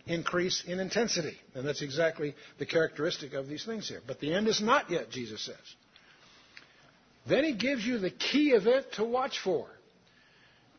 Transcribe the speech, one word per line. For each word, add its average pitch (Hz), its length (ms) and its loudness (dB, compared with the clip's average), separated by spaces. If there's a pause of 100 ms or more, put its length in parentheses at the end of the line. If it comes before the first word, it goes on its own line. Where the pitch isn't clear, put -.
increase 175 580 0
in 180 140 -4
intensity. 180 580 0 (160)
And 127 120 -6
that's 147 180 -2
exactly 147 500 0 (240)
the 143 80 -4
characteristic 156 680 0
of 135 140 -6
these 147 180 -10
things 214 220 -8
here. 95 200 -10
"But 131 120 -8
the 147 140 -2
end 208 140 2
is 208 120 2
not 254 300 4
yet," 147 220 -2
Jesus 110 320 -8
says. - 320 -14 (1500)
Then 208 160 4
he 320 80 2
gives 233 340 -2
you 247 140 0
the 180 100 -2
key - 400 2
event 240 440 4
to 208 100 -2
watch 247 340 -2
for. 151 320 -2 (1080)